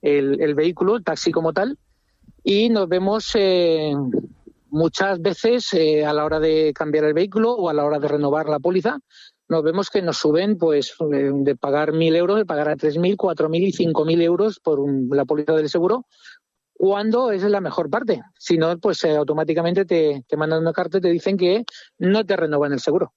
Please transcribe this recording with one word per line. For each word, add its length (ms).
el, 400
el 120
vehículo, 420
el 80
taxi 280
como 220
tal, 240
y 240
nos 180
vemos, 480
eh, 600
muchas 540
veces, 500
eh, 320
a 80
la 140
hora 120
de 360
cambiar 300
el 100
vehículo 380
o 180
a 20
la 140
hora 120
de 100
renovar 380
la 120
póliza, 400
nos 140
vemos 260
que 140
nos 160
suben, 400
pues, 360
eh, 200
de 240
pagar 360
mil 220
euros, 220
de 80
pagar 240
a 80
tres 220
mil, 180
cuatro 320
mil 140
y 100
cinco 320
mil 160
euros 400
por 200
un, 300
la 140
póliza 300
del 160
seguro, 360
cuando 560
esa 160
es 60
la 80
mejor 280
parte. 320
Si 200
no, 200
pues, 260
eh, 120
automáticamente 680
te, 420
te 80
mandan 240
una 140
carta 240
y 20
te 100
dicen 280
que 260
no 280
te 100
renovan 360
el 80
seguro. 360